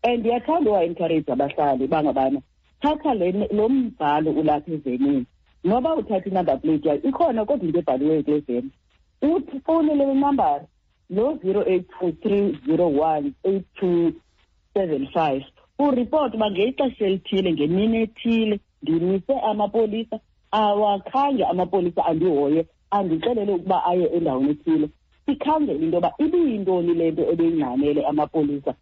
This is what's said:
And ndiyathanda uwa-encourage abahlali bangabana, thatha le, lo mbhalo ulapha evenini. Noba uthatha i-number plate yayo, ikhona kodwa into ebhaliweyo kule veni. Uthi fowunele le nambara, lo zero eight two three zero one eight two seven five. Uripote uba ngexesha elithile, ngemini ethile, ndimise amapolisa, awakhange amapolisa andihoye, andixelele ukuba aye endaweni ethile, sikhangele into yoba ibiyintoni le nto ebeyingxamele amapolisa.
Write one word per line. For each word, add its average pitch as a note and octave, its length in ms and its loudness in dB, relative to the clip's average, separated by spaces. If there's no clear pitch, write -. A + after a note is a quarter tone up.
And A#3 180 0
ndiyathanda A#3+ 500 0
uwa-encourage E3 600 0
abahlali C3+ 540 0
bangabana, C3+ 540 0
thatha D4+ 320 0
le, F#3 180 0
lo G#3+ 160 2
mbhalo D#3 640 0
ulapha D#3 420 0
evenini. C3+ 540 -2
Noba B3 300 0
uthatha G3+ 340 -4
i-number F3 320 0
plate D#3 280 0
yayo, C#3+ 140 0
ikhona C4 420 0
kodwa G#3 220 -2
into D#3+ 120 0
ebhaliweyo D3 440 0
kule D3 180 0
veni. B2 300 -6
Uthi C#4+ 380 -2
fowunele D4+ 460 2
le C4+ 80 0
nambara, B3+ 520 2
lo A#3 320 0
zero F#3+ 260 0
eight F3+ 180 0
two F3 120 -2
three G3+ 540 -2
zero E3 220 2
one D3 440 0
eight F#3+ 200 -2
two E3+ 320 2
seven D#3 400 -2
five. C#3+ 280 0
Uripote B3+ 580 0
uba G#3+ 140 0
ngexesha A3 560 -2
elithile, F#3+ 460 0
ngemini F#3 500 0
ethile, A3 580 0
ndimise F3+ 580 0
amapolisa, G#3+ 800 -2
awakhange G#3 960 2
amapolisa F3+ 600 0
andihoye, D#3+ 600 2
andixelele G3+ 640 0
ukuba F#3 320 0
aye F3+ 220 2
endaweni D3 440 0
ethile, D#3 380 0
sikhangele C#4 580 0
into E3 120 0
yoba E3+ 220 0
ibiyintoni G#3 760 2
le E3 160 2
nto D#3 120 -2
ebeyingxamele D3 720 0
amapolisa. D3 760 -2